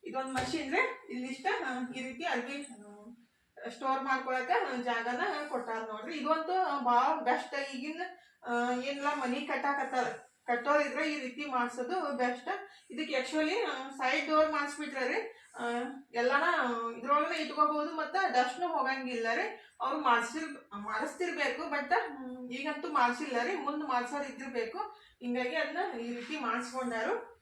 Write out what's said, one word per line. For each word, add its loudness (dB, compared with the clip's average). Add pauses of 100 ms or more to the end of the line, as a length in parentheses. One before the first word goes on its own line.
ಇದೊಂದು -4
ಮಷಿನ್ -2
ರೀ, 0
ಇಲ್ಲಿಷ್ಟ, -4 (200)
ಆ, -4
ಈ -6
ರೀತಿ -6
ಅರ್ಬಿ, -2
ಆ, -16 (720)
ಸ್ಟೋರ್ 0
ಮಾಡ್ಕೊಳಕ, 0 (220)
ಆ, -2
ಜಾಗನ 0 (280)
ಕೊಟ್ಟಾರ -4
ನೋಡ್ರಿ. -6
ಇದಂತೂ 2
ಭಾಳ 6
ಬೆಸ್ಟ್. 0
ಈಗಿನ, -4 (440)
ಆ, 2
ಏನಿಲ್ಲ -2
ಮನಿ 0
ಕಟ್ಟಾಕತ್ತಾರ, 0 (400)
ಕಟ್ಟೋರ್ 4
ಇದ್ರೆ 0
ಈ -4
ರೀತಿ -6
ಮಾಡ್ಸೋದು 0
ಬೆಸ್ಟ್. 0 (420)
ಇದಕ್ಕೆ -2
actually, 2
ಆ, -2
ಸೈಡ್ 0
ಡೋರ್ 6
ಮಾಡಿಸ್ಬಿಟ್ರೆ -2
ರೀ, -2 (260)
ಆ, -4 (480)
ಎಲ್ಲಾನ 4 (560)
ಇದ್ರೊಳಗನೆ 2
ಇಟ್ಕೋಬಹುದು, 2
ಮತ್ತೆ 0
ಡಸ್ಟ್ನು 2
ಹೋಗಂಗಿಲ್ಲ 0
ರೀ. -2 (200)
ಅವ್ರು 0
ಮಾಡಿಸಿರ್-, 0
ಮಾಡಿಸ್ತಿರ್ಬೇಕು, -2
but, 0
ಹ್ಮ್, -2
ಈಗಂತೂ -4
ಮಾಡಿಸಿಲ್ಲ 4
ರೀ, 0
ಮುಂದ್ -2
ಮಾಡ್ಸೋರ್ 0
ಇದ್ದಿರ್ಬೇಕು. -4 (420)
ಹಿಂಗಾಗಿ 0
ಅದನ್ನ 0
ಈ -4
ರೀತಿ -6
ಮಾಡಿಸ್ಕೊಂಡಾರು. -2